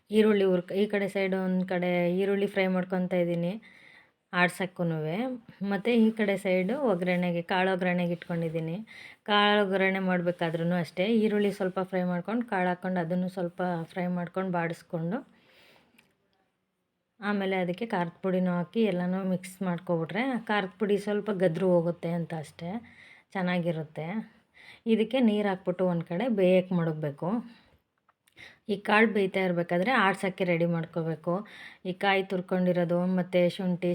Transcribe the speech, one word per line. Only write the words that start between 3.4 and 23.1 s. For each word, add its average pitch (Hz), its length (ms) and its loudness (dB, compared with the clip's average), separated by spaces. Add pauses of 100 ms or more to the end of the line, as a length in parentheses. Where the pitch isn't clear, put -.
ಆಡ್ಸಕ್ಕೂನುವೆ. 170 760 -2 (540)
ಮತ್ತು 196 180 -2 (160)
ಈ - 20 6 (120)
ಕಡೆ 202 160 2 (100)
ಸೈಡು 185 320 2 (140)
ಒಗ್ಗರಣೆಗೆ, 180 600 0
ಕಾಳು 190 240 2
ಒಗ್ಗರಣೆಗೆ 180 420 0
ಇಟ್ಕೊಂಡಿದ್ದೀನಿ. 165 600 -4 (540)
ಕಾಳು 208 340 6
ಒಗ್ಗರಣೆ 190 440 2
ಮಾಡ್ಬೇಕಾದ್ರೂ 170 600 0 (140)
ಅಷ್ಟೇ, 185 240 -2 (160)
ಈರುಳ್ಳಿ 208 360 2
ಸ್ವಲ್ಪ 185 200 -2 (120)
ಫ್ರೈ 185 120 0 (100)
ಮಾಡ್ಕೊಂಡು, 214 400 -4
ಕಾಳು 180 200 0
ಹಾಕ್ಕೊಂಡು, 185 320 -4
ಅದನ್ನು 180 320 -2
ಸ್ವಲ್ಪ 175 240 -6 (320)
ಫ್ರೈ 180 140 -4 (100)
ಮಾಡ್ಕೊಂಡು 185 400 -4
ಬಾಡಿಸ್ಕೊಂಡು, 165 640 -4 (2000)
ಆಮೇಲೆ 196 340 0
ಅದಕ್ಕೆ 180 300 -4
ಖಾರದ 175 280 -4
ಪುಡಿನೂ 185 380 0
ಹಾಕಿ 226 200 -2 (120)
ಎಲ್ಲನೂ 180 280 -2 (140)
ಮಿಕ್ಸ್ - 240 -10 (100)
ಮಾಡ್ಕೊಬಿಟ್ರೆ, 170 560 -2 (260)
ಖಾರದ 196 300 0
ಪುಡಿ 202 180 2 (100)
ಸ್ವಲ್ಪ 208 200 -2 (160)
ಗದ್ರು 175 320 2
ಹೋಗುತ್ತೆ 170 340 -2 (100)
ಅಂತ 160 120 -8 (120)
ಅಷ್ಟೇ, 170 260 -12 (600)